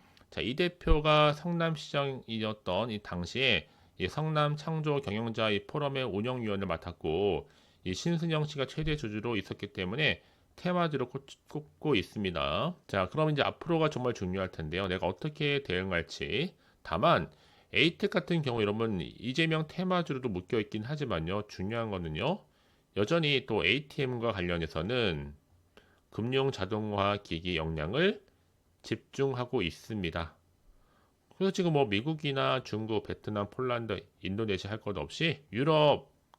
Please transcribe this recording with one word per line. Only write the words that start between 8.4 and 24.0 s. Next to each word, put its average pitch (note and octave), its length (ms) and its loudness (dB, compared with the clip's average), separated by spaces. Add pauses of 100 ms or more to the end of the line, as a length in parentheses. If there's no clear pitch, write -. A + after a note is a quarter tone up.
씨가 C#3+ 220 -4
최대 D#3 300 -2
주주로 A2 400 -2
있었기 - 320 -4
때문에 G#2 540 -2 (340)
테마주로 E3 520 0
꼽-, - 400 -14
꼽고 D3+ 460 -2
있습니다. F#2 800 0 (120)
자, F#2+ 220 0
그럼 D#3 220 2
이제 C#3+ 120 2
앞으로가 D#3 480 2
정말 B2 220 0
중요할 F#2 380 -2
텐데요. E2+ 380 -2
내가 F2+ 180 0
어떻게 C#3+ 560 -2
대응할지. F#2 920 -2 (280)
다만 G#2 480 2 (420)
에이텍 E3 380 2
같은 F3 320 0
경우 A#2+ 180 0
여러분 G#2 400 0
이재명 D3+ 680 -2
테마주로도 E3+ 600 -2
묶여 F#2+ 300 -2
있긴 G#2+ 240 -2
하지만요. G#2 640 -2
중요한 A2 420 -4
거는요. F#2 500 -2 (560)
여전히 C#3+ 500 2
또 G2+ 180 2
에이티엠과 B2 680 0